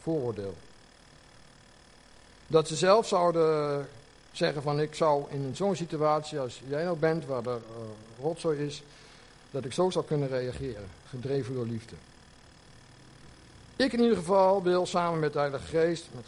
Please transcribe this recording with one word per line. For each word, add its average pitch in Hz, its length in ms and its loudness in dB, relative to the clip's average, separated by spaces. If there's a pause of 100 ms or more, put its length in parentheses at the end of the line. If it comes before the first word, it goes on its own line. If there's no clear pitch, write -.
vooroordeel. 113 540 -4 (1900)
Dat 151 220 4
ze 160 80 -4
zelf 190 300 6
zouden 156 800 2 (520)
zeggen 151 240 0
van: 147 180 0
"Ik 151 140 -2
zou 147 360 2
in 139 240 -4
zo'n 185 220 0
situatie 151 640 0
als 123 280 -6
jij 147 160 -2
nou 175 120 -2
bent, 151 300 0
waar 127 200 -4
er, 123 60 -2
eh, 113 720 -12
rotzooi 156 440 -2
is, 143 160 -8 (680)
dat 131 140 -6
ik 127 80 -8
zo 185 180 2
zou 180 140 0
kunnen 143 240 0
reageren, 127 600 -6 (200)
gedreven 131 460 -4
door 123 120 -4
liefde." 113 280 -8 (1800)
Ik 269 160 2
in 240 80 2
ieder 233 160 6
geval 190 460 4
wil 180 240 2
samen 175 320 0
met 151 140 0
de 151 60 -2
Heilige 139 280 -2
Geest, 165 460 0
met 123 160 -12